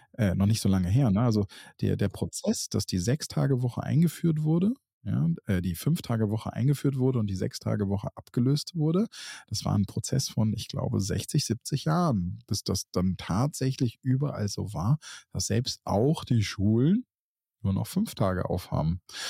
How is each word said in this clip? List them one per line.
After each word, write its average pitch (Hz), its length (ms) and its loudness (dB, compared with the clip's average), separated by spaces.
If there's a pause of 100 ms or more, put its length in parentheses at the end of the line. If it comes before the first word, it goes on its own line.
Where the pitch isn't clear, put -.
(180)
äh, 98 160 4
noch 98 120 4
nicht 110 160 4
so 101 60 2
lange 92 200 4
her, 120 220 4
ne? 95 120 4
Also 107 240 4 (340)
der, 101 160 0
der 104 120 0
Prozess, - 600 -4
dass 104 180 -2
die - 120 -2
Sechstagewoche 127 840 0
eingeführt 156 600 2
wurde, 175 320 2 (300)
ja, 117 240 0 (180)
äh, 92 160 2
die 90 140 -2
Fünf-Tage-Woche 110 760 0
eingeführt 135 460 2
wurde 127 220 2
und 104 80 0
die 95 80 -2
Sechs-Tage-Woche 104 800 -2
abgelöst 135 600 0
wurde, 165 300 2 (420)
das - 160 -4
war 101 120 0
ein 101 100 4
Prozess - 420 -2
von, 110 260 0
ich 104 140 -8
glaube, - 320 -2
sechzig, - 460 -2
siebzig - 380 -4
Jahren, 117 640 0
bis - 160 -4
das - 280 -4
dann 92 240 0
tatsächlich 131 840 -2
überall 131 460 -2
so 98 260 -6
war, 120 240 2 (340)
dass 95 140 -4
selbst - 380 -2
auch 110 400 0
die 117 200 2
Schulen 123 640 2 (560)
nur 98 120 2
noch 110 120 -2
fünf 220 300 -2
Tage 92 340 0
aufhaben. 90 500 -2 (300)